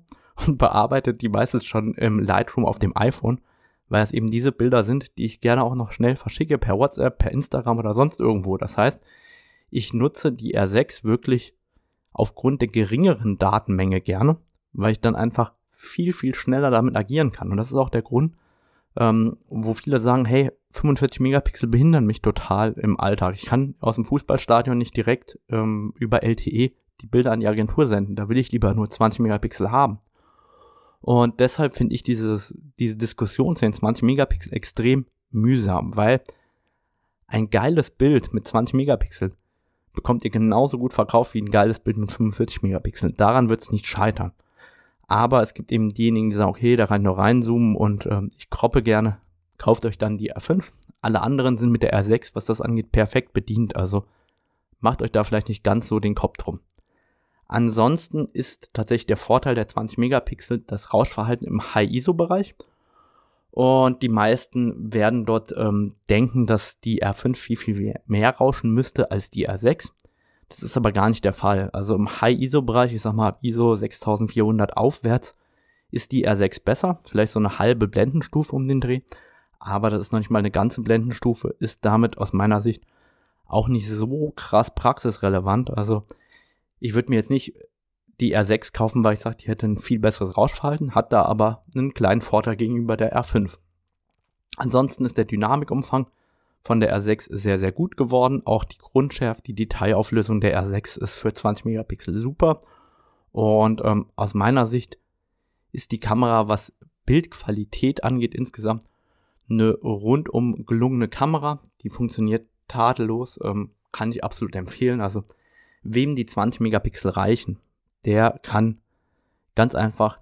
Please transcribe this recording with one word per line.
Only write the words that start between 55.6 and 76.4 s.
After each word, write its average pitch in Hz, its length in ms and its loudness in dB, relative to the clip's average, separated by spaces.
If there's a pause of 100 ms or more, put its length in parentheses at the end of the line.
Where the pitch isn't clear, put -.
ganz 113 240 0
so 107 120 0
den 104 160 -2
Kopf - 220 -4
drum. - 220 -10 (880)
Ansonsten 120 840 0
ist - 400 -8
tatsächlich 113 320 -2
der 104 120 0
Vorteil 123 380 0
der 110 120 -2
zwanzig 110 320 -8
Megapixel 123 680 -2
das - 260 -10
Rauschverhalten 110 560 0
im - 260 -6
High-ISO-Bereich. 170 800 0 (960)
Und 127 500 4
die 123 80 0
meisten 113 800 0
werden 110 340 0
dort, 113 300 -2
ähm, 104 400 -2 (140)
denken, 117 380 2
dass - 340 -2
die 113 180 -2
R 98 140 0
fünf 127 260 -4
viel, - 160 -6
viel 107 200 -4
mehr, 104 320 -6
mehr 107 280 2
rauschen 127 360 0
müsste - 400 0
als 101 180 -4
die - 160 -4
R 95 140 -6
sechs. 123 340 0 (560)
Das - 140 -16
ist - 120 -6
aber 113 160 2
gar 101 160 2
nicht 113 160 0
der 92 100 2
Fall. 98 380 0
Also 104 240 -2
im 104 260 -2
High-ISO-Bereich, 123 720 2
ich 110 80 -8
sag 107 120 -2
mal 110 160 2
ab - 120 -6
iso 117 340 2
sechstausendvierhundert 107 1000 0
aufwärts, 120 640 0 (540)
ist - 200 -4
die 131 140 2
R 104 100 4
sechs 98 240 0